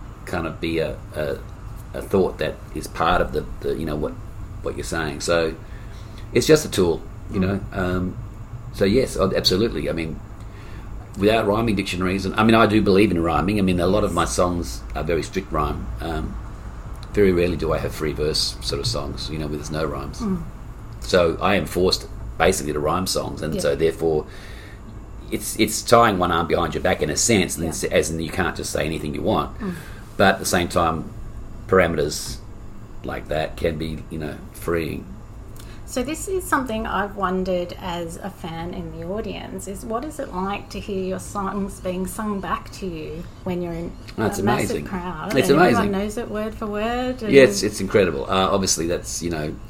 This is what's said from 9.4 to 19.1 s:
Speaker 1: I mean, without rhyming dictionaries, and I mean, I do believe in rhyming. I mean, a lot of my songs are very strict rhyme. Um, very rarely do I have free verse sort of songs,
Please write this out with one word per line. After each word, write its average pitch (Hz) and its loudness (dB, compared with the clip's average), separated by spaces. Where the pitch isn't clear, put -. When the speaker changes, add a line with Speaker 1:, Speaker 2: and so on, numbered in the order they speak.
Speaker 1:
I 78 0
mean, 82 -4
without 107 6
rhyming 110 4
dictionaries, 92 0
and 95 -2
I 110 4
mean, 113 8
I 113 10
do 104 6
believe 98 8
in 85 4
rhyming. 82 4
I 101 4
mean, 92 4
a 87 4
lot 104 4
of 90 0
my 85 4
songs 87 0
are 76 -2
very 78 2
strict - -4
rhyme. 78 0
Um, 80 -4
very 101 6
rarely 87 4
do 78 0
I 76 0
have 76 -4
free 76 -2
verse 76 0
sort 73 -4
of 69 -6
songs, 71 -4